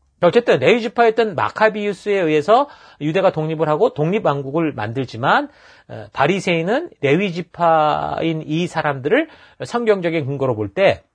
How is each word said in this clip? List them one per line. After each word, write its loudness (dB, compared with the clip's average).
어쨌든 4
레위 4
지파였던 0
마카비우스에 -2
의해서 2
유대가 2
독립을 -4
하고 0
독립왕국을 -2
만들지만, -2
어, -16
바리새인은 0
레위 2
지파인 0
이 -2
사람들을 -2
성경적인 0
근거로 -2
볼 -6
때 2